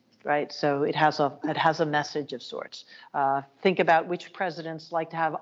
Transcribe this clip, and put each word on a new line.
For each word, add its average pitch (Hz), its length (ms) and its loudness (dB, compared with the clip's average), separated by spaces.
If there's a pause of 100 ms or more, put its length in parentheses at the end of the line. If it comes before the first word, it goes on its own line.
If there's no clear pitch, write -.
(240)
right? 147 280 0
So 143 320 2
it 156 120 0
has 156 240 2
a, 143 120 2 (120)
it 151 140 -2
has 160 240 2
a 160 40 4
message 147 480 -4
of 120 80 -10
sorts. - 440 -12 (280)
Uh, 139 280 0 (200)
think 185 180 2
about 165 280 4
which 175 260 -6
presidents 160 580 -6
like 165 200 -2
to 165 60 -10
have 160 240 0